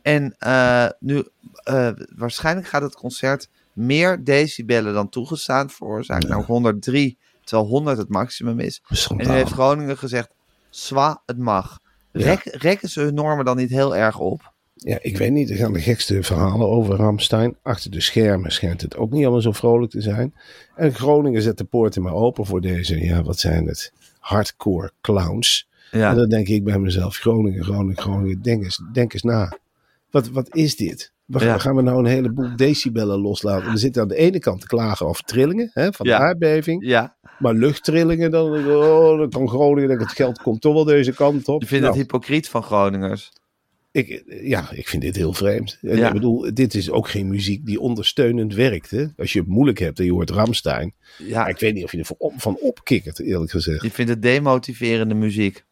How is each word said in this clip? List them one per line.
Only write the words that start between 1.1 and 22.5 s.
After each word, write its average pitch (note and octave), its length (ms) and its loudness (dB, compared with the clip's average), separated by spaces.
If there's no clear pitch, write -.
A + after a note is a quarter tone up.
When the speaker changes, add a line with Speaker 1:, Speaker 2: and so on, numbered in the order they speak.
Speaker 1:
eh, B2 260 0
waarschijnlijk D#3 520 -4
gaat D3 140 -2
het C#3 140 -8
concert - 540 -6
meer D3+ 500 0
decibellen B2 720 0
dan G2+ 160 -2
toegestaan C3+ 600 -4
veroorzaken. - 580 -6
Speaker 2:
Ja. - 60 -2
Speaker 1:
Nou, G#2 120 -2
honderddrie, A#2+ 720 0
terwijl A2 260 0
honderd C#3 280 0
het G#2 120 -6
maximum A#2 500 -4
is. - 300 -6
Speaker 2:
Schandaal. - 380 -2
Speaker 1:
En C3 60 2
nu C3 40 4
heeft C3 140 0
Groningen C#3 460 0
gezegd, A#2+ 320 -6
"Zwa, C#3+ 560 -2
het A#2+ 120 -8
mag." G#2+ 420 -2
Speaker 2:
Ja. A2 140 -2
Speaker 1:
Rek-, F3+ 360 0
rekken F3+ 280 0
ze - 120 -8
hun D3 120 0
normen D3 320 -2
dan B2+ 120 2
niet B2+ 120 -2
heel C3+ 260 2
erg A2 240 0
op? - 320 -6
Speaker 2:
Ja, - 280 -4
ik G2 160 -6
weet G2 140 2
niet. C#3+ 180 0
Er G2+ 60 -6
gaan G#2+ 180 0
de E2+ 80 -2
gekste G2 420 0
verhalen G2 440 2
over G#2+ 280 2
Ramstein. G#2+ 680 2
Achter - 280 -6
de E2+ 100 -6
schermen G2 500 2
schijnt F2 300 -4
het - 160 -10
ook A2+ 140 -2
niet D3 120 0
allemaal A#2+ 180 2
zo A2 100 2
vrolijk A#2 400 2
te G#2+ 100 -6
zijn. G#2+ 320 -2
En D3+ 180 2
Groningen C3+ 480 2
zet A2 160 0
de G#2 60 -8
poorten G#2+ 380 2
maar F2+ 120 -4
open A2+ 320 0
voor F#2 160 -2